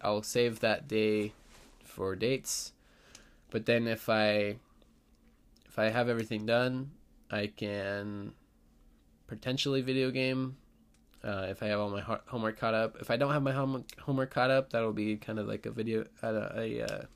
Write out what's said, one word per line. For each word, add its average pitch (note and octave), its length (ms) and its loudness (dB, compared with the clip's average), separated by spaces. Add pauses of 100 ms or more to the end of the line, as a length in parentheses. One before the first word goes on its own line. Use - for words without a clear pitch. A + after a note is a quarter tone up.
I'll G#2 220 0
save A#2+ 380 2
that A2 260 2
day G#2+ 460 2 (500)
for F#2+ 320 -4
dates. - 580 -2 (760)
But A2 160 -4
then A#2 200 4
if A2+ 220 -2
I, G#2+ 480 4 (1080)
if - 120 -14
I A2 120 4
have A#2+ 200 2
everything A2 360 -2
done, B2+ 460 2 (380)
I G#2 180 -2
can G2+ 840 -6 (960)
potentially C3 540 -2
video C3 300 0
game, C3 460 0 (680)
uh, G2 260 -2
if G2 140 -6
I G#2+ 40 0
have G#2 120 2
all G#2 100 0
my G2+ 120 -4
ho-, G#2+ 260 -4
homework A2 320 -4
caught A2+ 160 2
up. A2 240 0
If - 100 -8
I A#2 80 2
don't C#3 140 2
have D3 100 2
my C3+ 120 2
hom-, C3+ 320 -2 (140)
homework C3+ 300 0
caught C3 220 4
up, C3+ 180 4
that'll A2+ 240 2
be G#2+ 240 0
kind A2 220 -6
of G#2 80 -2
like G#2+ 180 -4
a A2 60 -6
video, A2 340 -2 (160)
uh, G#2+ 340 -2
a, A2+ 260 -4
uh, - 240 -4 (100)